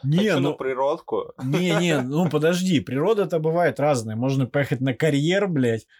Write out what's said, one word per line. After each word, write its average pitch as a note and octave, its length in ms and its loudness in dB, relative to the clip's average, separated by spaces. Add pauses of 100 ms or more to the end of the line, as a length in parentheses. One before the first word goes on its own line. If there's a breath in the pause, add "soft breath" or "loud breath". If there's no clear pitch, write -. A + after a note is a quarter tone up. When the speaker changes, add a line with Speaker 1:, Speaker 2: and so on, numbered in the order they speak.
Speaker 1:
Не, C#3+ 140 0 (120)
Speaker 2:
«Хочу F3 60 2
на C#3 40 0 (120)
Speaker 1:
ну, C#3+ 60 -8
Speaker 2:
природку». C3 760 -4 (100)
Speaker 1:
не, E3 320 0
не, E3 240 2
Speaker 2:
<laughs> - 20 -2
Speaker 1:
ну, D3 280 0
подожди, E3 520 2
природа-то F3 580 0
бывает D#3+ 400 0
разная. B2 360 0
Можно C3+ 320 0
поехать C3+ 340 -2
на C3 120 0
карьер, D#3+ 560 0
блядь, B2 380 0 (120 loud breath)